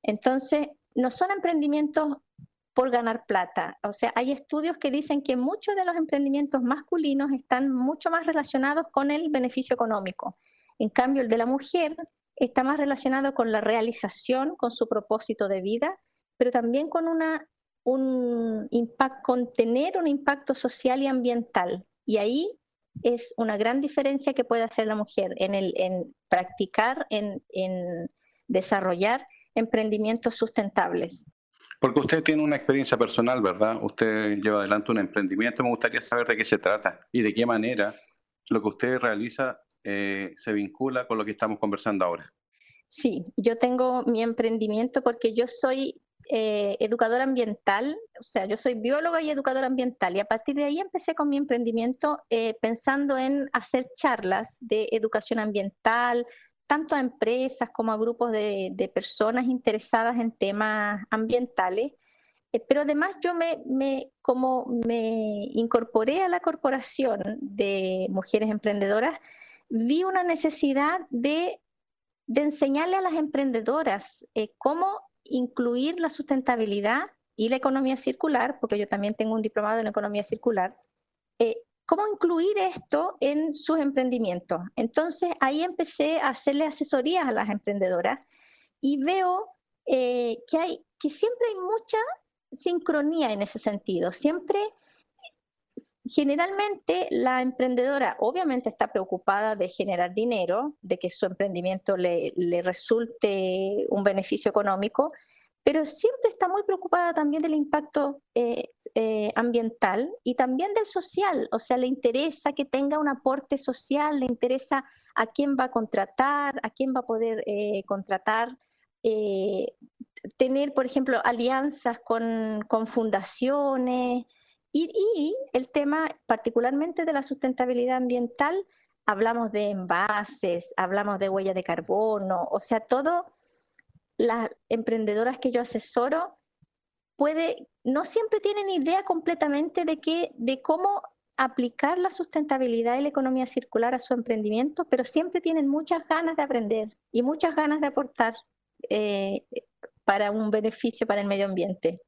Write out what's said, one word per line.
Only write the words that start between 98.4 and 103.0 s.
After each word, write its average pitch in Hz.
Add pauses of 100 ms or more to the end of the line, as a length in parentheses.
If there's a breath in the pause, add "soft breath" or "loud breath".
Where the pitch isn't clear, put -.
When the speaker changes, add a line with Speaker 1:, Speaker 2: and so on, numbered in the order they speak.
Speaker 1:
está -
preocupada 202
de 190
generar 180
dinero, 220
de 185
que 175
su -
emprendimiento 185
le, 175
le 175
resulte 196